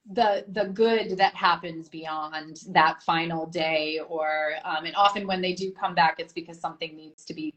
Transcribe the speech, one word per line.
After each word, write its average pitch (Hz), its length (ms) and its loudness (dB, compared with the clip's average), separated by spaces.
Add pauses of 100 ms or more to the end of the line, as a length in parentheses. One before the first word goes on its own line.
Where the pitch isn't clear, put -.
(120)
the, 202 380 2
the 196 160 -2
good 202 520 2
that 190 160 4
happens 170 560 0
beyond 156 680 -8 (100)
that 165 320 4
final 165 460 -2
day, 160 600 0
or, 156 440 -2 (120)
um, 156 220 -4
and 165 100 -8
often 202 300 4
when 190 160 -2
they 180 100 0
do 190 200 -6
come 175 240 -6
back, 160 240 4
it's 165 120 -10
because 165 280 -12
something 160 360 -8
needs 156 300 -20
to 165 80 -10
be 156 240 -8